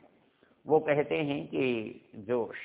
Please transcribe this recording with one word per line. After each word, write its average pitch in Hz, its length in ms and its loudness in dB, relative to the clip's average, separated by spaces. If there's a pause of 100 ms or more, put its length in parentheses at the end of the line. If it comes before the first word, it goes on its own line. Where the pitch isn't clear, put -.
(680)
वो 151 140 6
कहते 151 360 2
हैं 151 300 -2
कि 123 540 -2 (140)
जो 110 380 -2 (120)